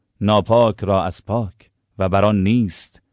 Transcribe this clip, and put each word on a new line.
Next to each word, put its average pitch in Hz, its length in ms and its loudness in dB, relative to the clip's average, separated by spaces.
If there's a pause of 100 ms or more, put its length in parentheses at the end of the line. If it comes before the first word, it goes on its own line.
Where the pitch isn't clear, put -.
(220)
ناپاک 107 640 2
را 95 200 0
از 90 220 -8
پاک 110 460 -8 (260)
و 95 120 -2
بر 98 160 2
آن 104 180 2
نیست. 107 580 -2 (120)